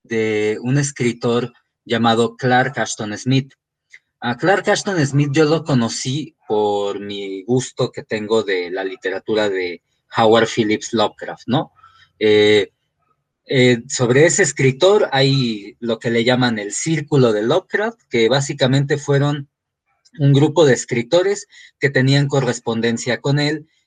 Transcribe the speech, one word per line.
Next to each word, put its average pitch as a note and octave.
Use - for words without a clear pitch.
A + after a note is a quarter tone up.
de A2
un B2+
escritor A#2+
llamado A2+
Clark B2+
Ashton G#2+
Smith. C3+
A B2
Clark F#3
Ashton F#3
Smith C#3+
yo D#3
lo D#3
conocí C3
por G2+
mi G2+
gusto B2
que -
tengo G#2+
de F#2
la F#2+
literatura F#2+
de F2+
Howard A2+
Phillips G#2+
Lovecraft, G2+
¿no? D3+
Eh, G#2
eh, B2+
sobre B2+
ese F3
escritor F3+
hay C3
lo A#2
que A#2
le A#2
llaman B2
el G#2
círculo D3
de G#2
Lovecraft, F#3+
que A2+
básicamente C#3
fueron C#3+
un C#3+
grupo D3+
de C3+
escritores D3
que C#3
tenían C#3
correspondencia A#2
con C#3+
él D3+